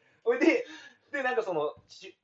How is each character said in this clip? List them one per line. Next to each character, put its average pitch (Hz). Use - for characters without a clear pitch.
<laughs> -
ほ 240
い 254
で、 311
で、 277
な 254
ん 233
か 220
そ 190
の、 147
し-、 -